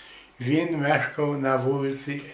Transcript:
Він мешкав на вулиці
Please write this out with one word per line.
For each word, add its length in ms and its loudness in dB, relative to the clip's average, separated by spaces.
Він 380 2
мешкав 640 0
на 140 4
вулиці 640 -2